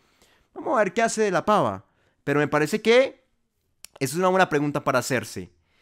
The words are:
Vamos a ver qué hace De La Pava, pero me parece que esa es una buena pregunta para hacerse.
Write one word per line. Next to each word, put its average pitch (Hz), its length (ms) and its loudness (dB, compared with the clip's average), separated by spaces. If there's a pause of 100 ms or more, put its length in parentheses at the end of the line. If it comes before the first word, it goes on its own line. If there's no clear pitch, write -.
(540)
Vamos - 200 -4
a 220 80 4
ver - 100 -4
qué 233 100 0
hace 220 180 -2
De 208 100 0
La 165 140 -2
Pava, 135 400 0 (380)
pero 143 160 0
me 147 80 2
parece 151 340 0
que 247 420 2 (760)
esa 135 160 -4
es 170 40 -2
una 185 100 2
buena 185 200 4
pregunta 147 340 -2
para 131 160 0
hacerse. 107 540 -6 (280)